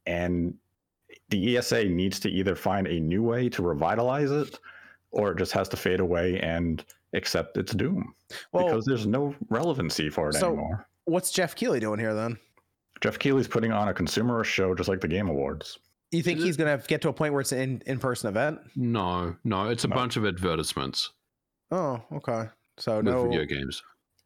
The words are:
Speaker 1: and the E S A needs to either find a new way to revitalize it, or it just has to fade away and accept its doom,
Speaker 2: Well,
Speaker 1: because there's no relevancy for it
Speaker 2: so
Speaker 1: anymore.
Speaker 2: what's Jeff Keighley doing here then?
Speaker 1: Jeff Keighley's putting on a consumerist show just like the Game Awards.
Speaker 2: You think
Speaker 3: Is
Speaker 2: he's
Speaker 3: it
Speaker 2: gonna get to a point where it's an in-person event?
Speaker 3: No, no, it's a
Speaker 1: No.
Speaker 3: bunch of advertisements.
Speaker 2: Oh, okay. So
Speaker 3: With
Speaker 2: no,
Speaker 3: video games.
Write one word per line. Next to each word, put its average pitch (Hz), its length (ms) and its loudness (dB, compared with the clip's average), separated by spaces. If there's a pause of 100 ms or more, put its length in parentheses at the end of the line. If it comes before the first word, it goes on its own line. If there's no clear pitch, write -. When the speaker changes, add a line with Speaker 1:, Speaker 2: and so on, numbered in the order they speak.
Speaker 1:
and 87 480 0 (760)
the 104 200 2
E 120 60 4
S 123 160 0
A 117 160 2
needs 92 320 0
to 101 100 0
either 92 240 0
find 95 320 0
a 82 140 0
new 87 220 0
way 120 280 2
to 104 120 -2
revitalize 110 680 2
it, 147 280 -2 (520)
or 104 220 2
it 85 60 -4
just 90 140 -2
has 98 180 2
to 95 60 -2
fade 92 240 2
away 90 400 2
and 82 440 0 (300)
accept - 420 -2
its 98 160 -2
doom, 147 420 -2 (380)
Speaker 2:
Well, 180 140 2
Speaker 1:
because 113 180 2
there's 120 220 2
no 139 280 0 (140)
relevancy 110 600 0
for 78 180 0
it 76 60 0
Speaker 2:
so 175 140 2
Speaker 1:
anymore. 78 380 -4 (200)
Speaker 2:
what's 175 240 2
Jeff 175 260 0
Keighley 185 240 2
doing 107 180 0
here 110 140 0
then? 110 240 -2 (640)
Speaker 1:
Jeff - 180 0
Keighley's 135 300 2
putting 113 240 0
on 104 160 2
a 95 60 0
consumerist 113 520 0
show 92 280 2
just 87 140 0
like 95 120 0
the 85 80 -2
Game 92 200 0
Awards. 71 500 -4 (340)
Speaker 2:
You 165 100 2
think 170 160 0
Speaker 3:
Is 170 60 0
Speaker 2:
he's 180 120 0
Speaker 3:
it - 20 0
Speaker 2:
gonna 147 280 2
get 151 160 0
to 165 60 2
a 131 40 2
point 151 200 0
where 139 80 2
it's 131 120 -2
an 131 340 -2
in-person 123 420 -2
event? 135 320 0 (160)
Speaker 3:
No, 90 580 0 (100)
no, 101 240 0
it's 120 160 -2
a - 40 2
Speaker 1:
No. 104 80 0
Speaker 3:
bunch 123 200 0
of 110 80 2
advertisements. 82 840 -2 (600)
Speaker 2:
Oh, 143 320 -2 (100)
okay. 113 320 -4 (340)
So 110 200 0
Speaker 3:
With 110 80 2
Speaker 2:
no, 123 220 2
Speaker 3:
video 78 160 0
games. 69 380 -6 (440)